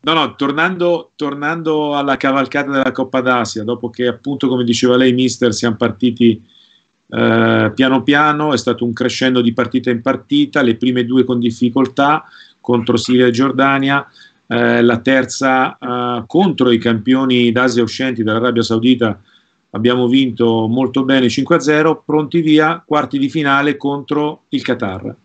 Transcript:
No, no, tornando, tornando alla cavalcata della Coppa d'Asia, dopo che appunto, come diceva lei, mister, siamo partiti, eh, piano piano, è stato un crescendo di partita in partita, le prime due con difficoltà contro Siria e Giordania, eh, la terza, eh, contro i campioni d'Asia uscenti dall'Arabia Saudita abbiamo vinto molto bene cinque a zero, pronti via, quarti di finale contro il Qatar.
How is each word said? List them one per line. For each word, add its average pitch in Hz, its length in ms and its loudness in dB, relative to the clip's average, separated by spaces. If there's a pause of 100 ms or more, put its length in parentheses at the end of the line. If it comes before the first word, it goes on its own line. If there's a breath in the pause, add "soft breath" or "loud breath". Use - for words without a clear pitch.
No, 156 100 0
no, 143 220 0
tornando, 170 800 0
tornando 151 800 -4
alla 139 220 0
cavalcata 135 540 -2
della 131 200 0
Coppa 131 300 -2
d'Asia, 120 420 -2
dopo 117 260 -6
che 123 180 -4
appunto, 135 400 -4
come 123 160 0
diceva 123 340 2
lei, 127 160 4
mister, 123 400 0
siamo 113 220 -2
partiti, 113 680 0 (640 soft breath)
eh, 113 640 2
piano 131 300 2
piano, 147 500 2
è 123 40 0
stato 117 260 -2
un 117 100 -4
crescendo 127 480 0
di 117 120 0
partita 123 380 -2
in 117 100 -4
partita, 139 600 -2
le 117 120 2
prime 123 300 -2
due 127 180 2
con 123 160 0
difficoltà 123 840 0 (340 loud breath)
contro 120 380 0
Siria 123 300 2
e 120 40 4
Giordania, 135 760 0 (400 soft breath)
eh, 117 340 2
la 120 180 4
terza, 131 760 0
eh, 123 480 -6
contro 147 460 2
i 113 80 4
campioni 120 720 2
d'Asia 120 320 2
uscenti 117 400 -4
dall'Arabia 113 400 0
Saudita 113 560 0 (540 soft breath)
abbiamo 123 340 0
vinto 117 600 2
molto 127 380 -2
bene 131 240 2
cinque 139 280 0
a - 20 2
zero, 151 440 2
pronti 151 380 -2
via, 156 440 2
quarti 143 340 -2
di 135 100 0
finale 143 480 0
contro 147 720 -4
il 131 140 -4
Qatar. 101 600 -6